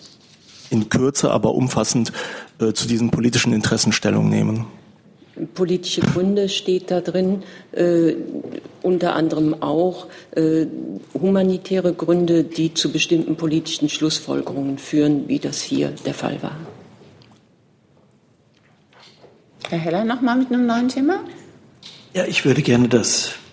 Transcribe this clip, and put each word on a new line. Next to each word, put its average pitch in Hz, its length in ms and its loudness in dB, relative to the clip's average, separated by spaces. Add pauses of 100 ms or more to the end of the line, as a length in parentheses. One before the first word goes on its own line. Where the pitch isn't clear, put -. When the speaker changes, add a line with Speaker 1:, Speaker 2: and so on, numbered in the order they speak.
(720)
Speaker 1:
in 110 180 2
Kürze, 131 440 2
aber 110 220 2
umfassend, 123 580 0 (480)
äh, 110 120 2
zu - 160 -2
diesen 117 220 2
politischen 117 420 2
Interessen 107 400 2
Stellung 104 380 2
nehmen? 107 340 0 (920)
Speaker 2:
Politische 180 480 -2
Gründe 196 480 2
steht 185 400 -2
da 180 100 0
drin, 185 420 0 (300)
äh, 170 420 2 (680)
unter 180 320 0
anderem 156 480 0
auch, 170 440 -2 (260)
äh, 160 340 2 (480)
humanitäre 185 800 2
Gründe, 170 500 2
die 160 300 -2
zu - 180 -2
bestimmten 160 440 0
politischen 156 520 -2
Schlussfolgerungen 139 880 -4
führen, 147 520 0
wie 139 100 0
das 139 240 -6
hier 143 320 -2 (100)
der 139 80 -4
Fall - 300 -6
war. - 140 -8 (3250)
Speaker 3:
Herr 165 80 -2
Heller, 170 260 0
noch 233 160 -2
mal 247 160 2
mit 254 160 2
einem 247 140 4
neuen 240 220 2
Thema? 302 320 0 (920)
Speaker 4:
Ja, 180 140 -2
ich - 180 0
würde 139 160 4
gerne 123 280 4
das - 440 2 (200)